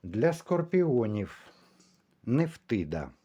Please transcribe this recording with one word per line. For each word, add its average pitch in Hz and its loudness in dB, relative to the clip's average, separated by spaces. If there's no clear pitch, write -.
Для 107 0
скорпіонів 160 0
Нефтида. 95 -2